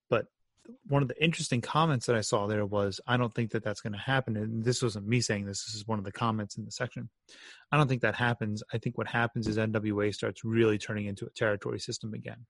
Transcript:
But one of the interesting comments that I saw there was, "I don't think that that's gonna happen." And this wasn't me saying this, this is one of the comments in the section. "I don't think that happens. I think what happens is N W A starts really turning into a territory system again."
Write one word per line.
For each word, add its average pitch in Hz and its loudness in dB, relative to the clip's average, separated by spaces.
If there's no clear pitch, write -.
But 113 2
one 139 4
of 135 2
the - -6
interesting 156 0
comments 151 2
that 120 4
I 110 2
saw 104 2
there 104 2
was, 101 0
"I 123 4
don't 123 0
think 117 -2
that 113 0
that's 104 -4
gonna 104 -6
happen." 131 0
And 110 -2
this 120 0
wasn't 101 -2
me 120 4
saying 101 -2
this, 101 -8
this 107 -10
is 104 -12
one 110 0
of 98 -4
the 98 -8
comments 110 -2
in 107 -8
the - -14
section. 120 -6
"I 143 4
don't 147 6
think 127 0
that 107 4
happens. 113 0
I 120 -2
think 120 -4
what 113 -2
happens 117 0
is 107 0
N 110 2
W 107 2
A 104 2
starts 104 -6
really 113 4
turning 104 -4
into 101 -6
a 117 -10
territory 107 -2
system 113 -8
again." 113 -10